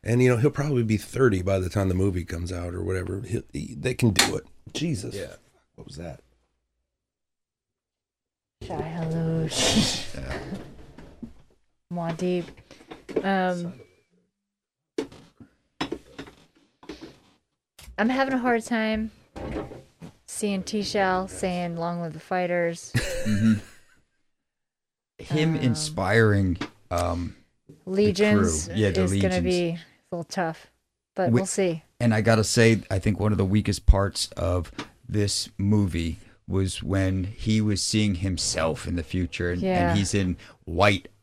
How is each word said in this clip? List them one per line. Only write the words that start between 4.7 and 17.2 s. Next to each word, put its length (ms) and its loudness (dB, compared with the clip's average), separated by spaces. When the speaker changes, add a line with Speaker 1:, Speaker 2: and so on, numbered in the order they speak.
Speaker 1:
Jesus. 400 -4
Speaker 2:
Yeah. 200 -10
Speaker 1:
What 100 -20
was 120 -18
that? 220 -12
Speaker 3:
Shai 140 -8
Halush. 1400 -2
Speaker 2:
Yeah. 220 -8
Speaker 3:
Muad'Dib. 520 -2
Um, 520 0